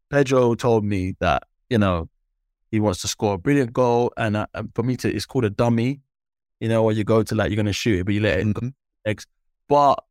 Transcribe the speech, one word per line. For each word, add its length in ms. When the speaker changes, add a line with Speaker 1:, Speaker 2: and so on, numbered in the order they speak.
Speaker 1:
Pedro 460
told 300
me 360
that, 240
you 100
know, 300
he 100
wants 220
to 60
score 260
a 40
brilliant 360
goal, 420
and, 200
uh, 180
and 200
for 80
me 140
to, 180
it's 120
called 180
a 60
dummy, 500
you 120
know, 120
where 120
you 100
go 180
to, 120
like, 160
you're 60
gonna 160
shoot 280
it, 60
but 80
you 60
let 200
it 60
Speaker 2:
Mm-hmm. 220
Speaker 1:
go 40
legs. 220
But 420